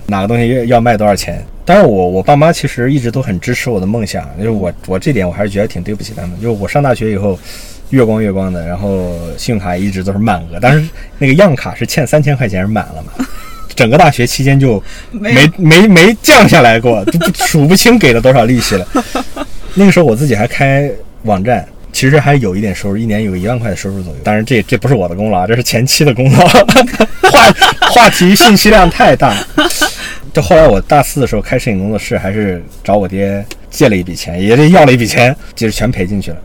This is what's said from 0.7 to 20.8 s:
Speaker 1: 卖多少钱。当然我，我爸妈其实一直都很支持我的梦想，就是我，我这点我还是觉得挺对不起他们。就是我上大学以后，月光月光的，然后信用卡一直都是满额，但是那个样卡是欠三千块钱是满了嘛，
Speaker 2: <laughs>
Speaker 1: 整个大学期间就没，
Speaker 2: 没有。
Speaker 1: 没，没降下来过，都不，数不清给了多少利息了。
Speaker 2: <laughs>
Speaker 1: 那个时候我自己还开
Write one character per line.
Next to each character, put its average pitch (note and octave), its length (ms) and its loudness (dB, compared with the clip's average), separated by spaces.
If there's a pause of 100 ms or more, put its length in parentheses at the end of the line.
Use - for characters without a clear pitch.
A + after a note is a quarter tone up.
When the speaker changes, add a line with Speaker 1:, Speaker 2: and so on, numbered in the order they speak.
Speaker 1:
卖 A2+ 160 2
多 G#2 80 -2
少 G2+ 100 4
钱。 F#2 300 -8 (200)
当 E3+ 100 4
然 G#3 80 6
我， G2 240 2
我 F#2 140 0
爸 C#3+ 140 2
妈 D#3 180 4
其 - 140 -4
实 B2+ 260 -2
一 D3 60 0
直 A#2+ 100 -4
都 B2 100 -4
很 G#2 200 -4
支 B2 160 -4
持 - 160 -6
我 G#2 80 -2
的 F#2 80 -4
梦 A2 180 -2
想， F2+ 180 -8 (140)
就 F#2+ 60 -6
是 A2+ 80 -2
我， F#2 200 -4 (140)
我 F#2 140 -4
这 D3+ 120 -2
点 G2 160 -2
我 F2 60 -6
还 G2+ 100 -6
是 G#2 60 -4
觉 G2 100 -4
得 G2+ 80 -2
挺 F2 140 -10
对 G2+ 140 -8
不 - 80 -10
起 - 120 -14
他 - 60 -12
们。 F2+ 180 -10
就 G#2+ 40 -10
是 A#2+ 60 -4
我 G2+ 180 -4
上 C#3+ 140 -2
大 C3+ 120 0
学 A2 180 -4
以 G2+ 60 -4
后， F#2+ 220 -4 (500)
月 C3 160 2
光 A2 160 0
月 G#2 100 0
光 F#2+ 220 -4
的， E2+ 140 -8
然 F2 100 -6
后 F#2 400 -4 (180)
信 - 200 -4
用 G#2 40 -2
卡 F#2 160 -4
一 G2 140 -2
直 F#2+ 140 -6
都 F#2+ 80 -4
是 G2 80 -4
满 G#2 240 0
额， E2 180 -12
但 B2+ 120 4
是 D#3 140 2 (300)
那 C#3+ 80 -2
个 C3+ 80 2
样 E3+ 220 4
卡 F2+ 180 -8
是 - 100 -10
欠 B2+ 220 -2
三 D3+ 160 2
千 C#3 160 0
块 B2 100 -2
钱 F#2+ 140 -4
是 G2 60 -2
满 G#2+ 260 -2
了 D#2 80 -12
嘛， - 240 -10 (200)
Speaker 2:
<laughs> - 300 -12
Speaker 1:
整 A#2 140 2
个 C3 80 4
大 C#3+ 140 6
学 A#2+ 160 0
期 - 160 -4
间 C3+ 160 4
就 B2 220 2 (300)
没， G#3+ 220 -4 (240)
Speaker 2:
没 D#3+ 200 4
有。 F#3 40 8
Speaker 1:
没， A3 60 6
没 G3 340 6
降 B3+ 260 6
下 - 140 4
来 A2+ 180 4
过， A2+ 260 0
都 - 120 -2
不， - 160 0 (140)
数 D3 180 2
不 F3 100 4
清 A#3 220 4
给 D#3 160 4
了 A2+ 80 2
多 B2+ 100 4
少 B2 140 4
利 B2 140 2
息 - 160 -2
了。 F#2 120 -4 (420)
Speaker 2:
<laughs> - 440 -10
Speaker 1:
那 G3 120 4
个 F#3+ 60 6
时 F3+ 80 2
候 E3 60 4
我 A#2 100 2
自 C#3+ 120 -2
己 A#2+ 80 0
还 G#2 100 0
开 C#3 420 0 (360)